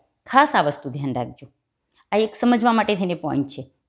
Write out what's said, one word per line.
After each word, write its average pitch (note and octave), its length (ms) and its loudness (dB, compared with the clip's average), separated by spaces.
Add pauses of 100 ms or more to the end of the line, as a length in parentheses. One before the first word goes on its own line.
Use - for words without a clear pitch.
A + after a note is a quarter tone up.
(260)
ખાસ G3 300 2
આ F#3+ 60 4
વસ્તુ D3 280 -4
ધ્યાન C3+ 240 -6
રાખજો. B2 340 -8 (640)
આ G3+ 60 0
એક A3 180 0
સમજવા A#3+ 380 2
માટે G#3+ 220 2
થઈને F3+ 200 -2
પોઇન્ટ C#3 320 -2
છે. - 240 -14 (180)